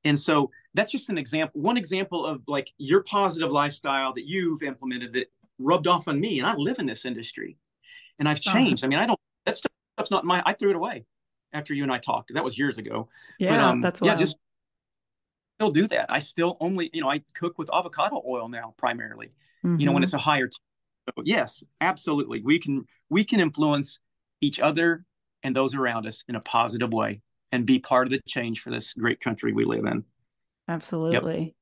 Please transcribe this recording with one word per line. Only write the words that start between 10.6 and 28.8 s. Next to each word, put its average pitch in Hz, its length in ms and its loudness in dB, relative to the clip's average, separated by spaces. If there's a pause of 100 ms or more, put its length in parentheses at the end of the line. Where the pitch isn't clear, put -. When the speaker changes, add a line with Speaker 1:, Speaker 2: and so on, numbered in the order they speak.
Speaker 1:
it 190 60 2
away 170 300 -6 (460)
after 147 200 -8
you 143 120 -2
and 135 80 0
I 123 60 0
talked. 113 360 -4
That 160 100 0
was 127 140 -4
years 131 180 0
ago. 110 320 -6 (300)
But, 196 80 0
Speaker 2:
Yeah, 208 240 6
Speaker 1:
um, 123 100 2
Speaker 2:
that's 175 220 0
Speaker 1:
yeah, 175 60 6
Speaker 2:
wild. 208 100 4
Speaker 1:
just 165 180 0 (1200)
still 214 120 2
do 160 180 4
that. 110 220 0
I 135 80 2
still 170 420 -2
only, 175 320 -2
you 165 80 -4
know, 139 100 0
I 151 120 -2 (120)
cook 170 240 -4
with 151 140 -8
avocado 175 540 0
oil 123 220 -6
now 117 280 -12
primarily, 113 540 -6 (320)
you 175 80 0 (160)
know, 135 60 6
when 175 80 4
Speaker 2:
Mm-hmm. - 40 6
Speaker 1:
it's 185 80 0
a 147 60 -2
higher 135 300 2
t-, - 100 -14 (500)
so - 160 -10
yes, 156 400 -2 (160)
absolutely. 147 640 -2
We 147 160 4
can, 139 260 -2 (240)
we 196 160 2
can 214 160 2
influence 147 600 0 (400)
each - 200 0
other 165 440 2 (380)
and 131 140 -4
those 131 180 0
around 120 320 -2
us - 220 -12
in 123 80 -6
a 110 40 -4
positive 117 520 0
way 107 300 -2 (300)
and 120 120 0
be 127 140 6
part 127 280 2
of 123 40 -4
the 139 160 0
change 117 340 -6
for 117 100 -12
this 117 220 -6